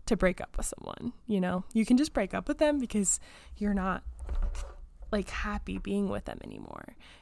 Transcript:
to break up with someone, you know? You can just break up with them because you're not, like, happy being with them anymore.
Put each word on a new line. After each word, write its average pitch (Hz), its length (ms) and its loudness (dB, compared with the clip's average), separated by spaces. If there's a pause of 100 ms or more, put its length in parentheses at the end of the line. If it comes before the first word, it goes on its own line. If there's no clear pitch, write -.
to 226 120 4
break 180 240 4
up - 160 -10
with - 100 -2
someone, - 460 -6 (140)
you 208 140 2
know? 185 320 0
You 220 140 4
can 254 100 8
just 302 160 4
break - 220 0
up 190 140 -2
with 294 100 -2
them 294 200 6
because 214 420 2 (360)
you're - 180 0
not, - 280 0 (1080)
like, 208 200 0
happy 208 480 -4
being 196 300 0
with - 180 -4
them 50 160 -6
anymore. 50 540 -12 (260)